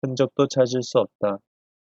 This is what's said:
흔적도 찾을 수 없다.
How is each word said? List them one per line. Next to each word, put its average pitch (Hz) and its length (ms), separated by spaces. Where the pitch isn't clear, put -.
흔적도 135 460
찾을 127 360
수 123 160
없다. 101 380